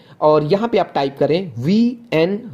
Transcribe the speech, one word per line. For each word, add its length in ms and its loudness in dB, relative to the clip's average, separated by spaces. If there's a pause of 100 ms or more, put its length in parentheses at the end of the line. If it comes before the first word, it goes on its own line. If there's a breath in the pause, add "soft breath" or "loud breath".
(220 loud breath)
और 240 4
यहाँ 220 0
पे 100 0
आप 160 0
टाइप 260 -4
करें 380 0
वीएन 800 0 (140)